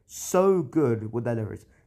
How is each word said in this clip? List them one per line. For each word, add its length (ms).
so 560
good 500
with 120
their 100
liveries? 320